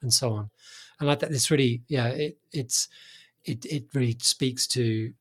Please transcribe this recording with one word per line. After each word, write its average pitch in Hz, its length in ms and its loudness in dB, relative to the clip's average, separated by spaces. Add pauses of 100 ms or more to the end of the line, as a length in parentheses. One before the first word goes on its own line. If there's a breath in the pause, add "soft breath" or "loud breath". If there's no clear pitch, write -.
and 120 100 -2
so 120 200 2
on. 104 180 -4 (480 loud breath)
And 143 120 2
I 147 40 4
think 143 180 -2
it's 127 180 0
really, 123 380 4
yeah, 123 200 2
it, 151 300 -4 (140)
it's, - 360 -2 (560 loud breath)
it, 113 220 -6
it 139 180 -4 (100)
really 123 260 2
speaks - 480 0
to 113 520 0